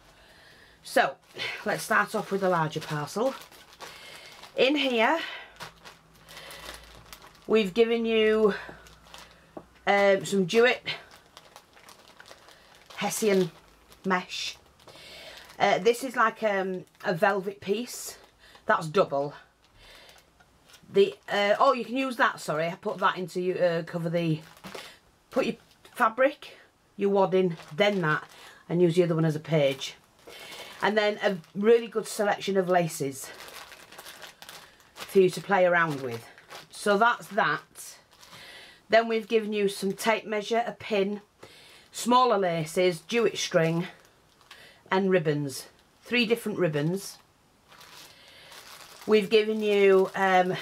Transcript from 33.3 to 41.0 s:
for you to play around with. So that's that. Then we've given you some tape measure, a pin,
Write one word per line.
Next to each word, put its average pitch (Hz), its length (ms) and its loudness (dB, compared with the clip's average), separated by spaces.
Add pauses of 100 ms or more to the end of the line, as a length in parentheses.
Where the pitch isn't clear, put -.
for - 260 0
you 185 100 6
to 165 120 -6
play 185 240 2
around 165 360 2
with. 117 220 -8 (460)
So - 280 0
that's 226 300 0
that. 170 720 -4 (920)
Then 226 180 4
we've 226 200 -2
given 214 260 0
you 202 160 0
some 196 240 -4
tape - 340 -2
measure, 220 400 -2
a 220 60 -8
pin, 202 480 -4 (720)